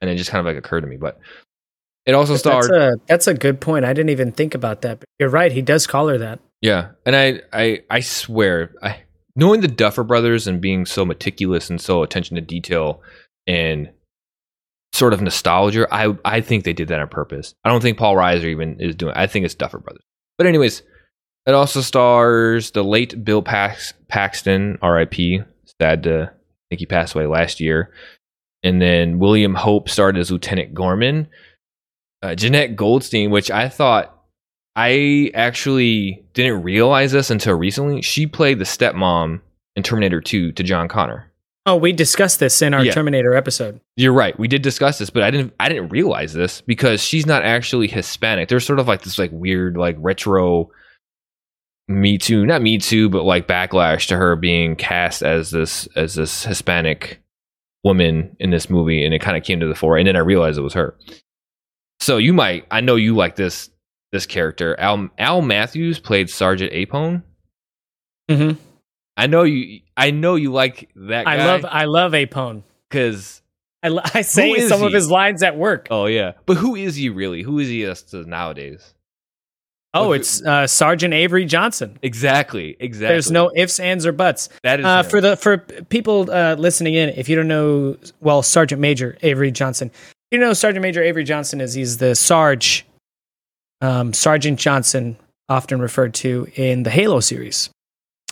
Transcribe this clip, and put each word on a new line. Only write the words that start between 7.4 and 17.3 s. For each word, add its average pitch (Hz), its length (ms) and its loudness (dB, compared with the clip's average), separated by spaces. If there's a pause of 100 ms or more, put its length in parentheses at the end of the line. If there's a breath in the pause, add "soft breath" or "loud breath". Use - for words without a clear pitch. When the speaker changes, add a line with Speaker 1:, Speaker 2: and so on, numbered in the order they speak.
Speaker 1:
I, 110 380 0
I 117 100 0
swear, 98 800 -2
I, 104 200 -8 (340)
knowing 196 240 4
the 185 80 0
Duffer 113 360 0
Brothers 117 420 2
and 90 160 -2
being 92 240 -2
so - 180 -2
meticulous 90 640 -2
and 87 100 -6
so 87 240 0
attention 87 340 -6
to 85 40 -6
detail 80 640 -4 (440 soft breath)
and 80 440 -2 (1040)
sort 123 180 4
of 95 80 0
nostalgia, 101 720 0
I, 107 320 0
I 110 160 0
think 107 240 -2
they 85 80 -2
did 85 160 -6
that 80 120 -2
on 73 80 -6
purpose. 73 440 -10 (120)